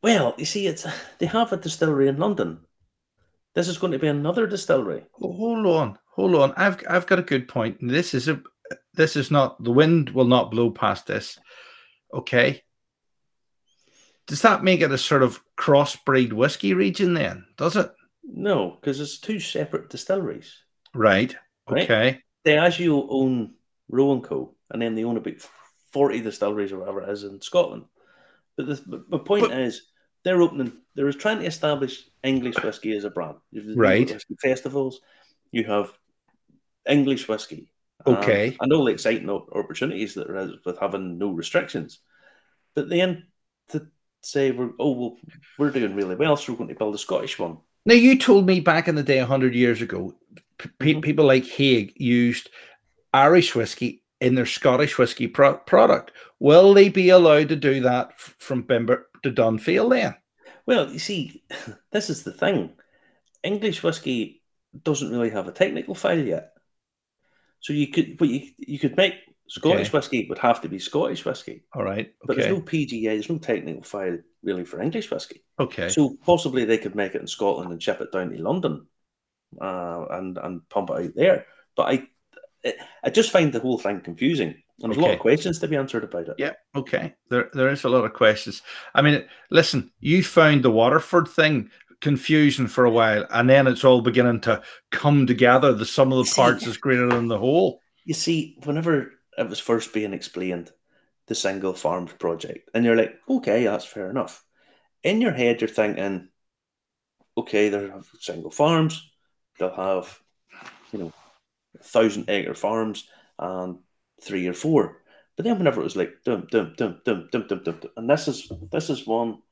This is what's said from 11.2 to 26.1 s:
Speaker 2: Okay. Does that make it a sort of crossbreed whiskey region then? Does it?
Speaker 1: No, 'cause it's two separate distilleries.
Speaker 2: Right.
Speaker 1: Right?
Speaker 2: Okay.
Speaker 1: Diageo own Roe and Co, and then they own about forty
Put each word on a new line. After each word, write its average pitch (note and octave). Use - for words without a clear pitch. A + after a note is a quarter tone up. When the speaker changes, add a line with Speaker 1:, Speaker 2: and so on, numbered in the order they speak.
Speaker 2:
Okay. B2+
Does C#3+
that -
make F#3
it D3+
a C3+
sort C3+
of A#2+
crossbreed C#3
whiskey D3+
region F#3
then? F#2
Does E3
it? -
Speaker 1:
No, F#3+
'cause C3+
it's D3
two G#3+
separate -
distilleries. -
Speaker 2:
Right. G#2+
Speaker 1:
Right? D#3+
Speaker 2:
Okay. B2
Speaker 1:
Diageo D#3+
own B2+
Roe C#3
and B2
Co, -
and A2+
then A2+
they A2
own A#2
about -
forty C3+